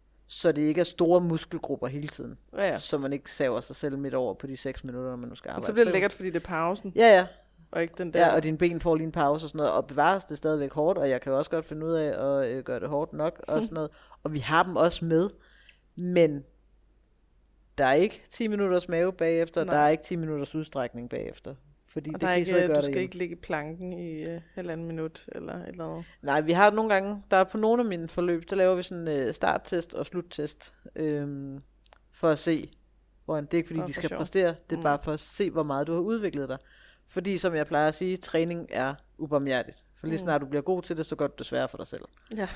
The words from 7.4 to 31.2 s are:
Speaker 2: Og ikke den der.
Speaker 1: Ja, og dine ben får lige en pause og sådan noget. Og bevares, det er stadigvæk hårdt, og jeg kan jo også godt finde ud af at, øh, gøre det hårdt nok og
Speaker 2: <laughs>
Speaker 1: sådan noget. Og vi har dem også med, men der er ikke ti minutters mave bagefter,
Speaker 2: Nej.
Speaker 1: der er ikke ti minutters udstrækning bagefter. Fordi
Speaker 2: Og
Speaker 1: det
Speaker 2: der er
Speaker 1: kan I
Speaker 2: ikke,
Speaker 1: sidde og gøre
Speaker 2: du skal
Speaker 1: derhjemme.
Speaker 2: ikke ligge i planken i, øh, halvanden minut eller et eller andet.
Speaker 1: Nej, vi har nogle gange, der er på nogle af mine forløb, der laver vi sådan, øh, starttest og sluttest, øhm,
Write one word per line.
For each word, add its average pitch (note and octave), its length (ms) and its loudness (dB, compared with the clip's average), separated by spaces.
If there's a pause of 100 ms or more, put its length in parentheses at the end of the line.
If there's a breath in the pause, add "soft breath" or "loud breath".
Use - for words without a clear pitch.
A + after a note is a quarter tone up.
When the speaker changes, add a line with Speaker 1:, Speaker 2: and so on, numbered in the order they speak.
Speaker 2:
Og E3 100 0
ikke E3+ 160 -4
den F3 140 -6
der. D#3+ 80 4
Speaker 1:
Ja, D#3+ 140 8
og D#3 80 4
dine D#3 160 -2
ben E3+ 220 2
får E3+ 160 2
lige D#3+ 100 -2
en D#3 60 -8
pause D#3 340 0
og C#3+ 40 -12
sådan - 60 -12
noget. D3 160 0
Og B2 140 0
bevares, D#3+ 380 2
det - 80 -12
er D3 40 -8
stadigvæk D3 360 -2
hårdt, D#3+ 260 2
og C#3+ 120 2
jeg B2 100 0
kan C3+ 120 -4
jo C3+ 60 2
også D3 120 -2
godt D#3+ 140 -2
finde D#3 220 -8
ud E3 60 0
af C#3+ 340 0 (160)
at, B2 60 0
øh, B2+ 160 -6
gøre B2+ 160 -6
det C3 80 -6
hårdt D3+ 240 -4
nok D#3 360 -4
og - 140 0
Speaker 2:
<laughs> - 0 -
Speaker 1:
sådan A3 120 -6
noget. D#3 160 -4 (320 loud breath)
Og D#3+ 100 -6
vi D3+ 60 -4
har D#3 240 4
dem F#3 140 -4
også E3+ 280 2
med, E3 260 2 (640 soft breath)
men E3 480 4 (1300)
der C#3+ 80 4
er C3 60 6
ikke F3+ 380 2
ti A3+ 180 -4
minutters G3 400 0
mave F3 240 2
bagefter, E3 520 0
Speaker 2:
Nej. - 100 0
Speaker 1:
der D3 80 6
er D3 60 8
ikke D#3+ 160 2
ti F#3 120 -4
minutters D#3 380 -4
udstrækning B2 560 -6
bagefter. - 440 -8 (340)
Fordi D#3 220 -8
Speaker 2:
Og - 40 -6
Speaker 1:
det - 60 -8
Speaker 2:
der F#3 60 0
er F#3 40 2
Speaker 1:
kan F3+ 80 4
I - 20 4
Speaker 2:
ikke, F3+ 100 0
Speaker 1:
sidde F3 120 6
og F3+ 60 2
gøre D3+ 80 4
Speaker 2:
du D3 60 4
skal C#3+ 40 2
Speaker 1:
derhjemme. C#3 160 0
Speaker 2:
ikke - 160 -8
ligge E3+ 180 -6
i - 20 -14
planken E3+ 540 -6
i, E3+ 300 -10
øh, E3 180 -8 (140)
halvanden E3+ 320 -8
minut D#3+ 460 -8
eller - 220 -10
et F3 140 -12
eller F3 220 -12
andet. E3 140 -10 (180 loud breath)
Speaker 1:
Nej, C#3+ 180 2
vi D#3 120 2
har G3+ 180 8
nogle G#3+ 240 2
gange, G3+ 360 -2
der G3 60 6
er F#3+ 80 8
på G3+ 140 -6
nogle A3+ 240 4
af A#3 60 -2
mine E3 200 -4
forløb, F3 420 -2
der F#3+ 60 -2
laver F#3 180 6
vi F3+ 80 -2
sådan, E3+ 260 -8
øh, C#3+ 260 0
starttest - 600 -2
og - 120 -6
sluttest, - 680 -8 (220)
øhm, C#3+ 640 -4 (520)